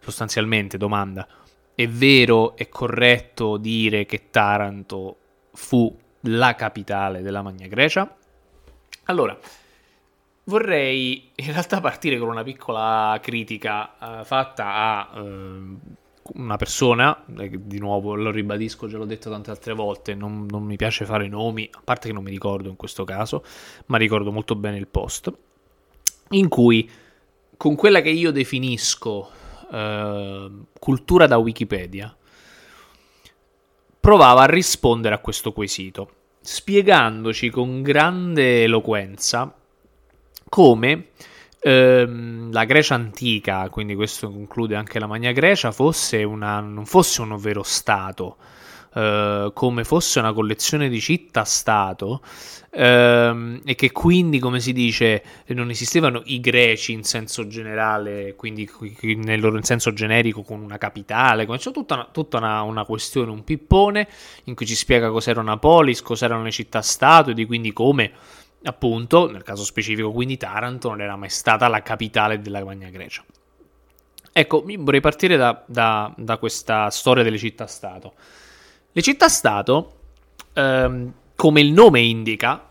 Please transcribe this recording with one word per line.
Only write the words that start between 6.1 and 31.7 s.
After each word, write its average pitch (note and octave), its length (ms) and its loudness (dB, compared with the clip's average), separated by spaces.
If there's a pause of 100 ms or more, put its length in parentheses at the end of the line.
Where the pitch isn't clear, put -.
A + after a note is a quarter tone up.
la A#2+ 320 0
capitale G2 720 -6
della G2 180 -8
Magna F#2+ 240 -14
Grecia? C#3+ 500 -2 (880)
Allora, C3+ 300 -2 (1080)
vorrei C#3 920 -2
in C#3 180 -10
realtà F3 300 -4
partire C#3+ 380 -4
con A#2 100 -4
una A2+ 140 -8
piccola A2 760 -2
critica, A2 1000 -10
eh, - 20 -16
fatta C3 420 -6 (100)
a, G#2+ 400 -2
ehm, F#2+ 640 -16 (540)
una A2+ 220 -8
persona, A#2+ 680 0 (140)
eh, G2 200 -12
di G2+ 200 -12
nuovo, G2+ 340 -4
lo G#2+ 160 -4
ribadisco, G#2+ 580 -8
già G#2+ 100 -14
l'ho G#2+ 80 -10
detto A2 260 -12
tante G#2+ 180 -14
altre A2 240 -12
volte, G#2 400 -6
non, G#2 340 -10
non G#2 160 -8
mi G#2 120 -8
piace A2 300 -4
fare G#2 220 -4
nomi, A2 440 -6
a - 120 -20
parte A#2+ 260 -4
che G#2+ 40 -8
non G2+ 100 -10
mi G2 80 -12
ricordo F#2+ 380 -6
in F#2+ 60 -14
questo - 300 -12
caso, A2 380 -8 (440)
ma B2 100 -2
ricordo G#2+ 340 0
molto G#2+ 240 -6
bene G#2 220 -8
il G2 100 -10
post, - 440 -8 (1000)
in G3 180 4
cui A#2 400 4 (680)
con D3 180 0
quella F#3+ 260 4
che D3+ 80 -2
io E3 220 0
definisco, B2+ 1000 -4 (420)
ehm, G2+ 920 -8 (140)
cultura D3+ 480 2
da B2 100 2
Wikipedia, G2+ 760 -6 (1800)